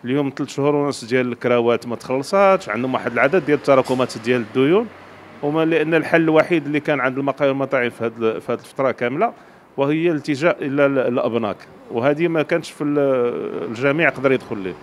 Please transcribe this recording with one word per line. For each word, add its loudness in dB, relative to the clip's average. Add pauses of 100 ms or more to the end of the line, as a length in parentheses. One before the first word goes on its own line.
اليوم -2
ثلاث -6
شهور 0
ونص -2
ديال 0
الكراوات 0
ما -6
تخلصاتش، 0
عندهم -2
واحد -4
العدد 2
ديال 2
التراكمات 2
ديال 2
الديون، 2 (560)
وما 0
لأن 2
الحل 2
الوحيد 2
اللي -2
كان -2
عند -2
المقاهي -2
والمطاعم -2
في -8
هاد -4
ال-، 0
في -6
هاد -4
الفترة -2
كاملة -2 (440)
وهي 0
الالتجاء -2
إلى 2
ال-، 2
الأبناك، -2 (340)
وهذه 0
ما 0
كانش -4
في -8
ال-، -2
الجميع 0
يقدر 2
يدخل -2
ليه. -8